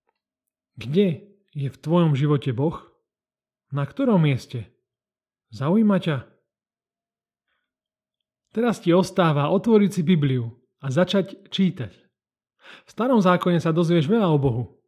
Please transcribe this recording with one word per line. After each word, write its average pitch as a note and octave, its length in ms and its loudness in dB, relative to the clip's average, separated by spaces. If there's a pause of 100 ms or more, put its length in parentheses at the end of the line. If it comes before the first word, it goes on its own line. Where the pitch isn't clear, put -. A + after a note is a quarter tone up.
(800)
Kde D3+ 560 -2 (180)
je C#3 140 -8
v - 100 -12
tvojom D#3+ 400 0
živote C#3+ 380 -2
Boh? D3 260 -4 (880)
Na C#3 160 -6
ktorom A3 380 0
mieste? B2+ 480 -4 (800)
Zaujíma F#3 480 0
ťa? C#3+ 240 -4 (2250)
Teraz A3+ 240 -2
ti E3+ 160 2
ostáva D#3+ 560 0
otvoriť G#3 400 2
si F#3 100 -4
Bibliu C#3 540 0 (240)
a C#3 80 -12
začať F3+ 640 -2
čítať. D3 400 -2 (960)
V - 20 -20
Starom A#3+ 300 0
zákone F3 400 2
sa D#3+ 160 -2
dozvieš E3+ 320 2
veľa G3+ 240 2
o D3+ 80 2
Bohu, B2 480 -4